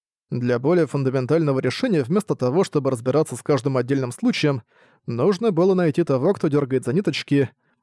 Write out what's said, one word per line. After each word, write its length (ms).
Для 260
более 280
фундаментального 720
решения, 440
вместо 320
того, 300
чтобы 260
разбираться 460
с 60
каждым 340
отдельным 360
случаем, 500
нужно 480
было 220
найти 300
того, 280
кто 160
дергает 380
за 80
ниточки, 560